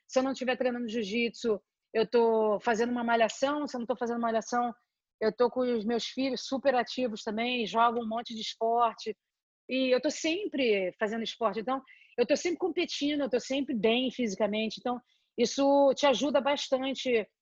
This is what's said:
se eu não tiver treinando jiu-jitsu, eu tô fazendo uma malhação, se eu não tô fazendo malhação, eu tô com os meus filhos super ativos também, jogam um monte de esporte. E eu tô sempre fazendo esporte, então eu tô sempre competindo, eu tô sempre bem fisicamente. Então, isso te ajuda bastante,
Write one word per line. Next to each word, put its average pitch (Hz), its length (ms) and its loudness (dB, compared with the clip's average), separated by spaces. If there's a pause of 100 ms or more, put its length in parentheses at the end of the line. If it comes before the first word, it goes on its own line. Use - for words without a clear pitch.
se - 100 0
eu 254 60 2
não 269 100 -2
tiver 247 220 -2
treinando 247 320 -2
jiu-jitsu, 220 760 -2 (300)
eu 226 120 2
tô 220 540 4
fazendo 233 320 2
uma 240 140 -2
malhação, 233 640 2
se - 80 -8
eu - 20 -4
não 233 80 -6
tô 254 80 -2
fazendo 233 260 -4
malhação, 233 540 -2 (460)
eu 220 120 2
tô 247 160 2
com 254 120 -2
os 240 240 0
meus 233 220 -2
filhos 262 380 -4
super 269 300 0
ativos 240 480 -2
também, 233 440 -4
jogam 233 360 2
um 220 60 -6
monte 233 260 -6
de 220 60 -8
esporte. 226 760 0 (520)
E 254 260 2
eu 254 80 2
tô 302 80 2
sempre 254 880 0
fazendo 226 240 -2
esporte, 214 380 -2
então 262 200 -2 (380)
eu 240 80 4
tô 302 100 4
sempre 349 220 -2
competindo, 302 640 -2
eu 247 80 -2
tô 247 80 2
sempre 269 360 -2
bem 226 360 2
fisicamente. 214 720 -2
Então, 247 200 -4 (360)
isso 277 580 4
te 285 120 0
ajuda 277 340 2
bastante, 262 840 -2 (160)